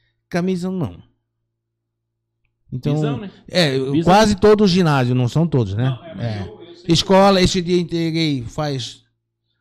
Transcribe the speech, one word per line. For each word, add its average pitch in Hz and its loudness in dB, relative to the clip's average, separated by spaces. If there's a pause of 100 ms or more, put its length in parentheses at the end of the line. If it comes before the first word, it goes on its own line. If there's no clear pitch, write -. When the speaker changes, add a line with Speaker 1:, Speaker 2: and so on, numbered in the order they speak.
(300)
Speaker 1:
Camisa, 180 -4
não. 127 -8 (1700)
Então, 143 -4
Speaker 2:
Visão, 147 -4
né? - -12 (180)
Speaker 1:
é, 147 0
Speaker 2:
Visão. 139 -2
Speaker 1:
quase 208 4
todo 214 4
o 208 4
ginásio, 147 2
não 123 0
são 156 0
todos, 117 0
né? 117 -2
Speaker 3:
Não, 127 -6
é, - -16
mas 113 -8
Speaker 1:
É. 104 -6
Speaker 3:
eu, - -18
eu - -20
sei - -2
Speaker 1:
Escola, 196 4
Speaker 3:
que 180 2
Speaker 1:
esse 185 0
dia 175 0
entreguei, 160 -2
faz 135 -8 (580)